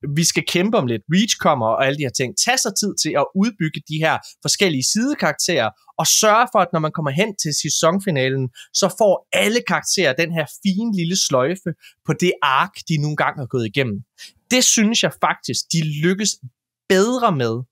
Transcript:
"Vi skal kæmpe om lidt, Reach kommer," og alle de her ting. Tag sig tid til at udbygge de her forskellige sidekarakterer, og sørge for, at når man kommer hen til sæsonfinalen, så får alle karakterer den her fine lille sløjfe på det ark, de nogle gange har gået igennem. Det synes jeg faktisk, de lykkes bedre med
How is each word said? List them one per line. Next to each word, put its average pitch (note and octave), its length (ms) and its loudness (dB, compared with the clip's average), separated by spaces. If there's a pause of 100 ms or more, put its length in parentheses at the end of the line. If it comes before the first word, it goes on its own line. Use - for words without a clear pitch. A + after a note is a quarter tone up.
(160)
"Vi E3 80 2
skal D#3+ 240 0
kæmpe G3+ 300 2
om D3 100 2
lidt, A2+ 140 -2 (120)
Reach G#3 260 2
kommer," C3+ 280 2
og A2+ 180 2
alle C#3 120 0
de D3+ 60 -4
her C3 60 -2
ting. B2 280 -4
Tag B3 220 0
sig A3 200 -2
tid G3+ 240 -2
til D#3+ 140 -2
at C#3+ 80 2 (100)
udbygge F#3+ 540 -2
de D#3 80 -4
her D#3 200 2 (240)
forskellige D3+ 420 0
sidekarakterer, E3+ 840 0 (280)
og D#3+ 100 -2
sørge A3 440 4
for, A3 80 2
at F3+ 140 2
når E3 60 0
man D#3 120 -2
kommer D3+ 200 -4
hen F#3+ 240 0
til D3+ 260 -4
sæsonfinalen, C#3 880 0 (240)
så F#3 240 0
får F#3 360 2
alle G#3 340 2
karakterer D#3+ 460 0
den E3 180 -2
her D#3+ 140 -2 (180)
fine G3+ 320 0
lille F3 220 -2
sløjfe D3+ 560 0 (320)
på D#3+ 80 -2
det F3+ 280 0
ark, D3 300 2 (180)
de D#3+ 80 0
nogle D3+ 180 -2
gange D3 260 -2
har B2 60 -8
gået A#2+ 180 -2
igennem. A2 340 -2 (520)
Det B3 120 4
synes A3+ 400 2
jeg F3 80 0 (100)
faktisk, E3 400 -2 (120)
de D#3 280 -2
lykkes F#3+ 280 0 (600)
bedre A3+ 420 2
med B2 400 -2